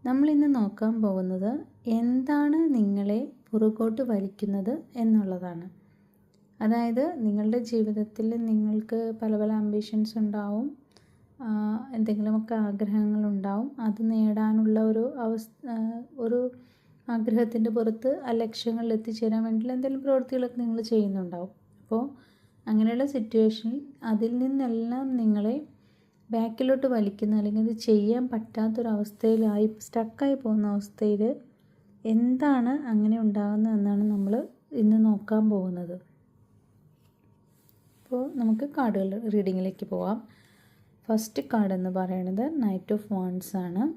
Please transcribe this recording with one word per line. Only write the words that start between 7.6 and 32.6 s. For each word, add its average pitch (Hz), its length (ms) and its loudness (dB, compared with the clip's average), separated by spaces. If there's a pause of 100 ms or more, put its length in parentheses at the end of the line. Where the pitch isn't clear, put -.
നിങ്ങൾക്ക് 214 640 0 (100)
പല 220 140 0
പല 214 160 0
ആംബിഷൻസ് 214 640 -2
ഉണ്ടാവും, 208 580 -2 (640)
ആ, 226 100 -8 (440)
എന്തെങ്കിലുമൊക്കെ 220 600 0
ആഗ്രഹങ്ങളുണ്ടാവും. 208 1200 0
അത് 220 320 -2
നേടാനുള്ള 220 680 4
ഒരു 220 380 0
അവസ്-, 226 520 -6
ആ, 226 320 -6 (160)
ഒരു 247 340 0 (560)
ആഗ്രഹത്തിൻ്റെ 226 640 0
പുറത്ത് 226 560 0
ആ 240 40 -4
ലക്ഷ്യങ്ങളിൽ 226 640 -2
എത്തിച്ചേരാൻ 220 520 -2
വേണ്ടിയുള്ള 226 280 -2
എന്തെങ്കിലും 262 340 -4
പ്രവൃത്തികളൊക്കെ 254 540 0
നിങ്ങൾ 226 200 -2
ചെയ്യുന്നുണ്ടാവും. 190 720 0 (320)
അപ്പോൾ 247 440 -6 (440)
അങ്ങനെയുള്ള 226 360 2
സിറ്റുവേഷനിൽ 226 760 0 (200)
അതിൽ 226 360 0
നിന്നെല്ലാം 254 800 -2
നിങ്ങളെ 220 500 2 (640)
ബാക്കിലോട്ട് 254 560 0
വലിക്കുന്ന, 214 500 0
അല്ലെങ്കിൽ 208 260 0
അത് 226 160 0
ചെയ്യാൻ 226 500 2
പറ്റാത്തൊരവസ്ഥയിലായി, 220 1400 0 (140)
സ്റ്റക്കായി 240 540 -2
പോകുന്ന 214 320 0
അവസ്ഥയിൽ 208 680 0 (680)
എന്താണ് 247 680 2 (140)